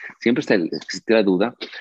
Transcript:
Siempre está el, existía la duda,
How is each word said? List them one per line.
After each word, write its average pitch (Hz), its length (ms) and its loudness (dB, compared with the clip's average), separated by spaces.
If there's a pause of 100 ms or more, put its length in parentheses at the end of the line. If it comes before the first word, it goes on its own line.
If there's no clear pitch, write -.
(200)
Siempre 123 220 0
está - 140 2
el, 82 180 0
existía - 440 -2
la 110 60 4
duda, 98 320 2 (260)